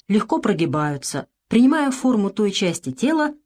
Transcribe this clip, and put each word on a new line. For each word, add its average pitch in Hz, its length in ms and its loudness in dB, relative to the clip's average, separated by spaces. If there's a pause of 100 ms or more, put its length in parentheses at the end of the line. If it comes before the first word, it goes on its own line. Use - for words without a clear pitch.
легко 214 320 0
прогибаются, 151 880 -2 (220)
принимая 269 420 4
форму 247 400 0
той 208 220 0
части 165 400 -4
тела, 302 420 0 (120)